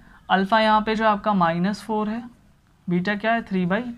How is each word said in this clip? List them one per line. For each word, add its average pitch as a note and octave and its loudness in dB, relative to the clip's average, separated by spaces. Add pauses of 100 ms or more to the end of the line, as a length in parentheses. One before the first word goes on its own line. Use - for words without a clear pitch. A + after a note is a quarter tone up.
(300)
अल्फा G3 4
यहाँ G#3+ 4
पे A3 -2
जो A3 0
आपका G#3+ 0
माइनस F3 0
फ़ोर G#3+ -2
है, A3+ -6 (640)
बीटा F3+ 0
क्या A3 -2
है, A3+ 0
थ्री F#3+ -2
बाई G3 -2 (140)